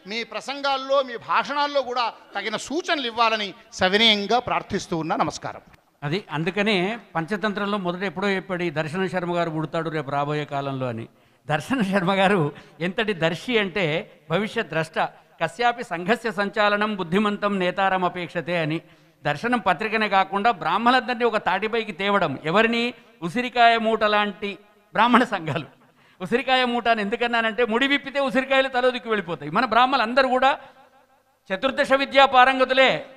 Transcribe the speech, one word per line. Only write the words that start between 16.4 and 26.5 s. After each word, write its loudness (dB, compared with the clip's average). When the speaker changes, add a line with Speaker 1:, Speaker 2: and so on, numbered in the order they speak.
Speaker 2:
బుద్ధిమంతం 0
నేతారం 0
అపేక్షతే" -4
అని. -2
దర్శనం 0
పత్రికనే 0
కాకుండా 2
బ్రాహ్మణులందరినీ 0
ఒక 2
తాటిపైకి -2
తేవడం. 0
ఎవరిని? 2
ఉసిరికాయ 2
మూట 0
లాంటి -2
బ్రాహ్మణ 6
సంఘాలు. -4
ఉసిరికాయ 2